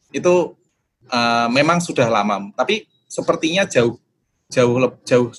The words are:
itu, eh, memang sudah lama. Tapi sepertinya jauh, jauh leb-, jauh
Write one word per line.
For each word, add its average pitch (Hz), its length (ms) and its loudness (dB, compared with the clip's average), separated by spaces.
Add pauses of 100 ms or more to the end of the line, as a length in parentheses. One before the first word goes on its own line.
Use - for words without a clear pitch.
(120)
itu, 170 400 0 (560)
eh, 117 400 0
memang 151 320 2
sudah 147 240 -2
lama. 104 480 -2
Tapi 208 320 -4 (240)
sepertinya 170 560 -2
jauh, 117 320 0 (560)
jauh 123 240 2
leb-, 127 280 -2
jauh 123 340 0